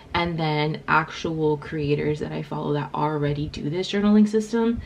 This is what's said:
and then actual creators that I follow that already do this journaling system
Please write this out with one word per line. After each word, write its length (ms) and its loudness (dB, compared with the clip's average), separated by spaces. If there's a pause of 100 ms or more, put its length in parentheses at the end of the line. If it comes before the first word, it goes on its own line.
(120)
and 260 -2
then 500 0
actual 680 0
creators 640 -2
that 120 -6
I 100 -6
follow 320 -4
that 200 -2
already 540 0
do 220 -6
this 200 -2
journaling 380 6
system 580 0